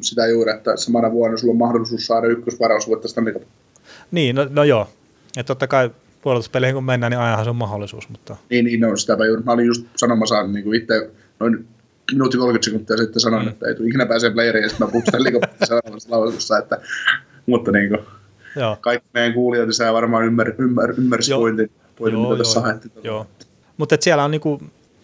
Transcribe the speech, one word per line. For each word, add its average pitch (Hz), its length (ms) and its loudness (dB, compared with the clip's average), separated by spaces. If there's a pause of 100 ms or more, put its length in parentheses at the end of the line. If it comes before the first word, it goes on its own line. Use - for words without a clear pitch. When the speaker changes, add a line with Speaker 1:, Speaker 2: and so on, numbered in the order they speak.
Speaker 1:
sitä 113 240 0
juuri, 113 260 2
että 110 240 -2
samana 117 360 0
vuonna 113 260 0
sulla 120 120 0
on 113 80 2
mahdollisuus 117 480 0
saada 113 200 2
ykkösvaraus, 117 600 0
voittaa 110 200 -2
Stanley 113 260 -2
Cup. - 80 -8 (680)
Speaker 2:
Niin, 143 260 0
no, 143 140 2
no 147 140 2
joo. 117 240 4 (480)
Et 123 100 -6
totta 131 200 -2
kai 127 240 2 (320)
pudotuspeleihin 127 520 0
kun 131 100 -4
mennään, 120 260 0
niin 123 100 -2
ainahan 113 240 0
se 117 60 -2
on 120 60 -2
mahdollisuus, 104 520 -8
mutta 107 280 -18 (140)
Speaker 1:
Niin, 120 140 4
niin, 117 160 0
no 110 160 2
sitäpä 107 300 0
juuri. 113 160 0
Mä 117 100 0
olin 120 140 4
just 120 200 0 (100)
sanomassa 110 500 0
niinku 101 260 -4
itse 113 380 0 (300)
noin 113 260 0 (460)
minuutin 127 280 2
kolmekymmentä 120 240 2
sekuntia 110 320 -2
sitten 113 240 -2
sanoin, 113 220 0
Speaker 2:
Mm. 107 60 -4
Speaker 1:
että - 200 -6
ei 113 60 -2
tule 113 140 -4
ikinä 127 180 0
pääsee 117 240 0
playeriin, 113 320 0
ja 107 60 -2
sit - 100 -6
mä 110 80 0
puhun 113 220 -2
Stanley 127 240 0
Cupista - 340 0
seuraavassa 113 440 -4
lausussa, 110 480 0
että, - 200 -4 (680)
mutta 120 260 0
niinku 101 240 2 (600)
Speaker 2:
Joo. 110 240 -2
Speaker 1:
kaikki 120 340 -2
meidän 117 200 0
kuulijat, 120 320 2
niin 113 80 -2
sä 113 180 0
varmaan 117 320 2
ymmär-, 113 340 2
ymmär-, 120 400 2
ymmärsit 123 320 0
Speaker 2:
Joo. 135 100 2
Speaker 1:
pointin, 110 300 0 (260)
pointin, 110 260 -2
Speaker 2:
Joo, 120 80 0
Speaker 1:
mitä 117 140 0
tässä 117 140 0
Speaker 2:
joo, 117 60 0
Speaker 1:
haettiin. 113 280 -6 (120)
Speaker 2:
joo. 107 220 -8 (500)
Mut 151 160 0
et 151 100 2
siellä 151 220 4
on 147 60 0
niinku, 151 320 -2 (400)